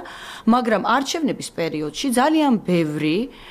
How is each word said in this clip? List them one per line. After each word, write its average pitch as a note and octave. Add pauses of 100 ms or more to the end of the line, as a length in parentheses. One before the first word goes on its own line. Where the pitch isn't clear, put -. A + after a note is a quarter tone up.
(440)
მაგრამ A3+
არჩევნების C4+
პერიოდში D#3+
ძალიან C#4+
ბევრი D#3 (340)